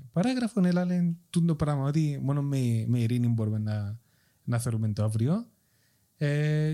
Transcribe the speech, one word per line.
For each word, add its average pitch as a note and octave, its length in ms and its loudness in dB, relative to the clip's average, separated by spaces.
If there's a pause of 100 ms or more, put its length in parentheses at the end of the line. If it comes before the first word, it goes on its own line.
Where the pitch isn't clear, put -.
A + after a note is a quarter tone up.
(140)
παράγραφο, A3+ 520 0
έλα, F3+ 200 2
λένε F3 300 0 (140)
τούτο E3+ 260 2
πράγμα, D3 280 -2
ότι D3 400 0
μόνο C#3 180 0
με, B2 460 0
με A#2+ 120 2
ειρήνη A#2+ 280 2
μπορούμε A2 320 0
να, G#2+ 400 -4 (440)
να A#2+ 160 -2
θεωρούμε A2 340 -2
το G#2 100 -2
αύριο. A#2 440 0 (720)
Ε, D3+ 560 0